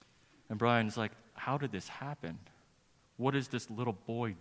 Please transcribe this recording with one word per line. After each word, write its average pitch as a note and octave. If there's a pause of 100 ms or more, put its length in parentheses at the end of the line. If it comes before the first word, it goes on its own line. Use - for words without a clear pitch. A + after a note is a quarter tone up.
(480)
And G#2+
Brian's A#2
like, A2 (220)
"How C3+
did C#3+
this F#2+
happen? G#2+ (760)
What C3+
is C3
this A#2+
little A#2
boy A2+